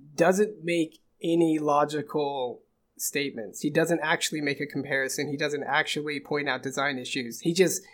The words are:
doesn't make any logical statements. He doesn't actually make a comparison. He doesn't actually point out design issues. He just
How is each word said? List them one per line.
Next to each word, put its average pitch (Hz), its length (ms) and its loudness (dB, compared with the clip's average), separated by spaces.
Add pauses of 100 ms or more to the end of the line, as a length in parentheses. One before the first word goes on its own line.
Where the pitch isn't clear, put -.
(160)
doesn't 185 480 4
make 165 360 0 (240)
any 165 340 4
logical 147 1040 0 (340)
statements. 123 640 -6
He 151 80 0
doesn't 165 320 4
actually 156 380 0
make 143 220 -2
a 143 60 -4
comparison. 139 600 -2
He 147 80 -4
doesn't 147 280 -2
actually 147 560 0
point 147 280 -4
out 127 160 -2
design 139 340 -2
issues. 123 440 -6
He 170 120 0
just 170 280 4 (120)